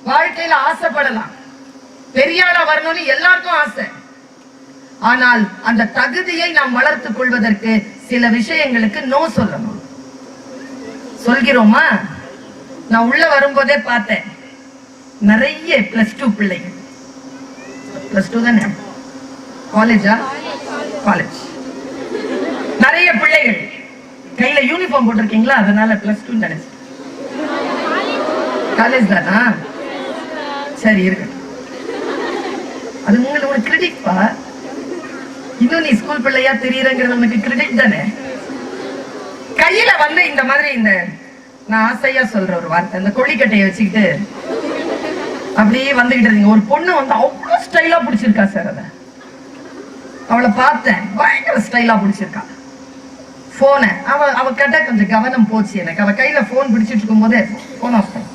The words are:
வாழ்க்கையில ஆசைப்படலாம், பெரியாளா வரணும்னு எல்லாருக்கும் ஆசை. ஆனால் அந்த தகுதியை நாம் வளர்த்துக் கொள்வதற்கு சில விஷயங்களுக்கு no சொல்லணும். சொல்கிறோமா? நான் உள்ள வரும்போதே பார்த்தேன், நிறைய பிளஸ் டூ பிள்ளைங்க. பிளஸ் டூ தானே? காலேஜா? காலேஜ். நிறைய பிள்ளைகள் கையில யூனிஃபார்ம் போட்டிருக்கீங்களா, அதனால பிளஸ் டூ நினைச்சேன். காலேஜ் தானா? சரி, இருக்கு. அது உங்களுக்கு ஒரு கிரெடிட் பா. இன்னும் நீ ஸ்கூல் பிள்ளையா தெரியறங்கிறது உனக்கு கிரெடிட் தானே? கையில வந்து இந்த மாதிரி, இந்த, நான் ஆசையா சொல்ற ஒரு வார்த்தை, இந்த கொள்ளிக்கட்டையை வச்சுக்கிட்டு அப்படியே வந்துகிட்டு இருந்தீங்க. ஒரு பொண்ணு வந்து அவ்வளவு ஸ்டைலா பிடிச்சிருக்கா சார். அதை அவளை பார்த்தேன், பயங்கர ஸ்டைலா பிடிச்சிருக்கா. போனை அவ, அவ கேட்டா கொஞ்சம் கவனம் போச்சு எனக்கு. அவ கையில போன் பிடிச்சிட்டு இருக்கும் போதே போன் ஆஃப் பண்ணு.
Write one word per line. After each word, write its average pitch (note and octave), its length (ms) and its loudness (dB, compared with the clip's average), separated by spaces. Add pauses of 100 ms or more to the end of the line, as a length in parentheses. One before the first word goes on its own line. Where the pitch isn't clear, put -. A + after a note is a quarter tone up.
வாழ்க்கையில E4 440 2 (160)
ஆசைப்படலாம், C#4+ 640 -2 (840)
பெரியாளா E4+ 520 4
வரணும்னு D#4+ 340 0 (120)
எல்லாருக்கும் F4 480 2
ஆசை. A#3+ 220 -6 (1200)
ஆனால் A#3+ 340 4 (260)
அந்த A3 280 2
தகுதியை E4+ 580 -2
நாம் C4+ 220 2
வளர்த்துக் C4 400 0
கொள்வதற்கு A3+ 560 2 (340)
சில A#3+ 160 0 (140)
விஷயங்களுக்கு B3 600 0 (120)
no C#4+ 100 4 (140)
சொல்லணும். G3 420 -2 (1500)
சொல்கிறோமா? B3 580 6 (1080)
நான் A#3 200 4
உள்ள D4+ 120 4 (120)
வரும்போதே C#4 420 2 (120)
பார்த்தேன், A3 360 -2 (1040)
நிறைய D4 480 2 (140)
பிளஸ் A3 280 0
டூ C#4 80 0 (120)
பிள்ளைங்க. F3+ 320 -2 (1400)
பிளஸ் - 240 -2
டூ A#3 140 2
தானே? A3 180 4 (1080)
காலேஜா? A3 400 4 (920)
காலேஜ். - 320 -2 (1400)
நிறைய E4+ 260 4 (120)
பிள்ளைகள் C#4+ 400 2 (800)
கையில C#4+ 180 2 (120)
யூனிஃபார்ம் D4+ 360 0
போட்டிருக்கீங்களா, A3 560 2
அதனால G#3 400 4
பிளஸ் G#3 240 -2
டூ A#3+ 160 -4
நினைச்சேன். D#3+ 320 -8 (2000)
காலேஜ் A#3 320 2
தானா? F#3 260 0 (1400)
சரி, G#3+ 240 4
இருக்கு. F#3+ 200 -2 (1800)
அது G#3 180 4
உங்களுக்கு C#4 300 -2
ஒரு B3 160 0
கிரெடிட் - 360 -2
பா. F#3+ 140 0 (1400)
இன்னும் D#4+ 220 2
நீ D4 140 2
ஸ்கூல் C#4+ 260 -4
பிள்ளையா C4 260 2 (140)
தெரியறங்கிறது B3+ 520 2
உனக்கு A#3 280 2
கிரெடிட் B3 360 -2
தானே? G3 180 4 (1600)
கையில G4+ 280 2 (140)
வந்து D#4+ 260 2
இந்த C#4 200 0
மாதிரி, C#4+ 280 2
இந்த, G#3+ 140 2 (800)
நான் A3+ 180 2
ஆசையா C4 340 0 (120)
சொல்ற F#3+ 260 0
ஒரு F3 120 -8
வார்த்தை, G#3+ 280 -2
இந்த G3+ 160 0
கொள்ளிக்கட்டையை B3+ 500 2
வச்சுக்கிட்டு G3+ 380 2 (1500)
அப்படியே B3 300 4 (100)
வந்துகிட்டு B3 280 4
இருந்தீங்க. G#3 280 6
ஒரு G#3 160 6
பொண்ணு E4 280 2
வந்து C4+ 240 0
அவ்வளவு - 440 0
ஸ்டைலா E4 380 4
பிடிச்சிருக்கா G#3+ 500 2
சார். G#3 160 -4
அதை - 140 -10 (1500)
அவளை A#3 200 4 (120)
பார்த்தேன், C4 400 2 (160)
பயங்கர D4 480 2
ஸ்டைலா A#3 280 2 (100)
பிடிச்சிருக்கா. G3+ 380 -4 (1160)
போனை C#4 340 6 (180)
அவ, C#4 80 2 (200)
அவ C4 100 0 (100)
கேட்டா C#4 180 2 (120)
கொஞ்சம் G3+ 260 2
கவனம் A#3 380 2
போச்சு G#3+ 200 0 (100)
எனக்கு. E3 200 -2
அவ G3+ 160 2
கையில D4 220 2 (100)
போன் C4 220 2
பிடிச்சிட்டு A3 300 2
இருக்கும் G#3+ 200 4
போதே A3+ 160 4 (400)
போன் A#3+ 200 0
ஆஃப் - 140 -2
பண்ணு. A3+ 220 -10